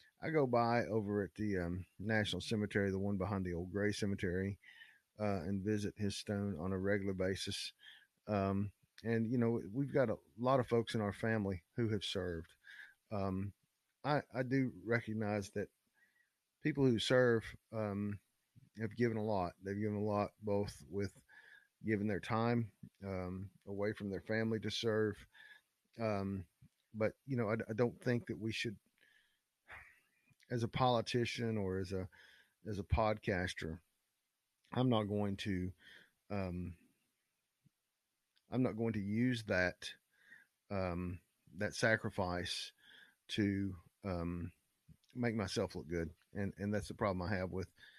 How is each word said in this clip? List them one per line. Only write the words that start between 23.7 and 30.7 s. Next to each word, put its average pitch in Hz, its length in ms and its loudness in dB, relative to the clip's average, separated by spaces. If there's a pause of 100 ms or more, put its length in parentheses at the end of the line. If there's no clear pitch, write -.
from 104 180 -6
their 92 120 -2
family 110 380 0
to 107 100 -2
serve. 110 440 2 (880)
Um, 98 440 0 (500)
but, 107 180 2 (140)
you 135 100 -2
know, 117 120 2
I, 113 60 2
I 113 200 -4
don't 120 280 2
think 120 240 2
that 107 120 -6
we 110 140 -4
should, 107 240 -4 (1700)
as 120 120 0
a 117 60 0
politician 120 880 2